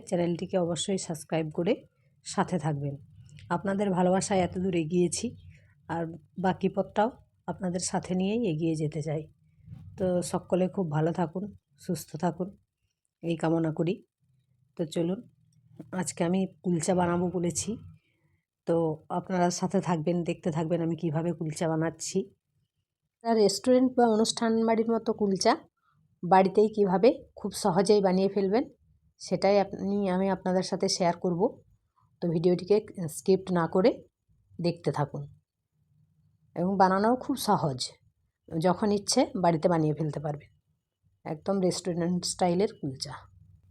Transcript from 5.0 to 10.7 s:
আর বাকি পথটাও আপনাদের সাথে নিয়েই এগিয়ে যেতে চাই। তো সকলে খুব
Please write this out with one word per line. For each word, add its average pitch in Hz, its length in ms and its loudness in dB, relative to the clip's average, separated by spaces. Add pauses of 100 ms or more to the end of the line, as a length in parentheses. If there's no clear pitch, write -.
আর 170 140 -4 (340)
বাকি 185 320 0
পথটাও 208 420 0 (360)
আপনাদের 180 440 -4
সাথে 175 240 -4
নিয়েই 202 320 0
এগিয়ে 160 280 0
যেতে 151 280 -4
চাই। 156 180 -4 (720)
তো 190 100 -2 (180)
সকলে 180 460 0
খুব 185 200 -4